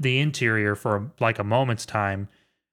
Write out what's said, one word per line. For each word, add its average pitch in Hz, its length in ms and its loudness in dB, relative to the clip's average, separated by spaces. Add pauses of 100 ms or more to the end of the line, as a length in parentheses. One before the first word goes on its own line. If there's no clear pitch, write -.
the 131 180 2
interior 110 560 2
for, 107 360 -2 (100)
like, 113 180 2
a 101 60 -2
moment's 117 420 0
time 101 420 -2 (440)